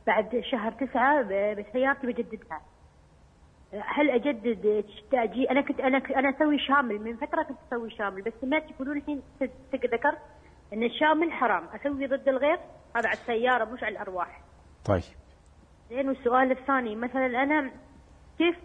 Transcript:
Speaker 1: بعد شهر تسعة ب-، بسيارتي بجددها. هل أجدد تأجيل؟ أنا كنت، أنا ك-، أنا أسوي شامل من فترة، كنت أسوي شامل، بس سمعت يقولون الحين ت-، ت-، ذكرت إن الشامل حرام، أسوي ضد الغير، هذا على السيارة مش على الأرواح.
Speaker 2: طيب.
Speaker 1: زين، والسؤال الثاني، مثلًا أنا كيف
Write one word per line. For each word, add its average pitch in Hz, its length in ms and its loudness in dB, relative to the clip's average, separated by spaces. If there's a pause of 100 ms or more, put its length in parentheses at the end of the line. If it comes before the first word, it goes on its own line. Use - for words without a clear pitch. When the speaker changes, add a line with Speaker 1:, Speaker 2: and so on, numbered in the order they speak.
Speaker 1:
بعد 214 340 2 (100)
شهر 220 200 -2
تسعة 269 500 2
ب-، 202 380 0
بسيارتي 262 480 0
بجددها. 214 540 -6 (1080)
هل 285 380 0
أجدد 214 760 0 (260)
تأجيل؟ 240 360 2
أنا 269 140 2
كنت، 285 180 -4
أنا 269 200 2
ك-، 262 120 -4
أنا 269 180 2
أسوي 294 300 2
شامل 254 400 2
من 226 160 -8
فترة، 302 280 -2
كنت 277 140 -8 (100)
أسوي 233 220 -6
شامل، 196 320 -6
بس 226 200 -6
سمعت 311 300 -2
يقولون 285 260 -6
الحين 285 240 -6 (180)
ت-، 269 40 -2
ت-، 254 420 -4
ذكرت 240 340 0 (540)
إن 220 100 -2
الشامل 311 480 2
حرام، 196 320 0 (120)
أسوي 277 320 -4
ضد 269 200 -2
الغير، 277 320 2 (360)
هذا 226 120 0
على 208 100 -2
السيارة 240 480 0
مش 247 180 -8
على 214 100 -4
الأرواح. 185 480 -8 (440)
Speaker 2:
طيب. 95 180 2 (880)
Speaker 1:
زين، 269 200 0
والسؤال 254 420 4
الثاني، 254 440 0
مثلًا 247 300 -2
أنا 269 460 0 (640)
كيف 339 280 4